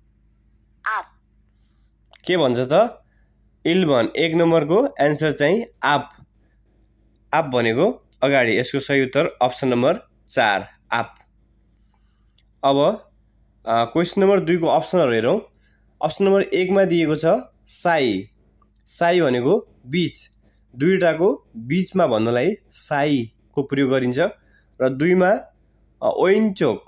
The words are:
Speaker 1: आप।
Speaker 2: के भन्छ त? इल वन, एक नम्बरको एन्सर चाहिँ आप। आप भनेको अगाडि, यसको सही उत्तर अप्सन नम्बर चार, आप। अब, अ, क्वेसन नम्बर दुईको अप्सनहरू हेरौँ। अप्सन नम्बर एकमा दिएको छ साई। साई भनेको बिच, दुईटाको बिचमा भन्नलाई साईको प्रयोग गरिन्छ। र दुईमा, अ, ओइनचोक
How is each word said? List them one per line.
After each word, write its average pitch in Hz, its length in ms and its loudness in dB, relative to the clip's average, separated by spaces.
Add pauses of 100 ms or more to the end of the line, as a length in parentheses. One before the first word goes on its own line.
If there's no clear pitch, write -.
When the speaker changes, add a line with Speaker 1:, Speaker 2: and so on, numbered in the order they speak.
(880)
Speaker 1:
आप। - 340 -8 (1040)
Speaker 2:
के 180 120 -2
भन्छ 127 240 0
त? 170 440 0 (600)
इल 180 180 2
वन, 123 320 2
एक 160 180 -2
नम्बरको 170 680 2
एन्सर 151 320 0
चाहिँ 175 320 0 (180)
आप। 139 280 0 (1200)
आप 160 100 2
भनेको 123 680 -2 (120)
अगाडि, 127 340 2
यसको 131 240 -2
सही 139 220 0
उत्तर 135 400 -2
अप्सन 131 260 -2
नम्बर 127 300 0 (300)
चार, 101 440 -2 (200)
आप। 117 260 -6 (1500)
अब, 139 140 2 (880)
अ, 113 180 0
क्वेसन 170 360 -2
नम्बर 196 200 4
दुईको 165 260 -2
अप्सनहरू 151 460 0
हेरौँ। 120 280 0 (640)
अप्सन 160 200 -2
नम्बर 196 180 4
एकमा 185 420 0
दिएको 165 320 0
छ 185 340 -2 (160)
साई। 127 640 -2 (560)
साई 175 340 0
भनेको 139 480 0 (180)
बिच, 151 440 -4 (460)
दुईटाको 175 680 0 (100)
बिचमा 170 500 -2
भन्नलाई 120 480 0 (160)
साईको 143 920 -4
प्रयोग 139 280 -2
गरिन्छ। 127 280 -2 (640)
र 135 60 2
दुईमा, 180 420 2 (720)
अ, - 20 -10
ओइनचोक 180 840 0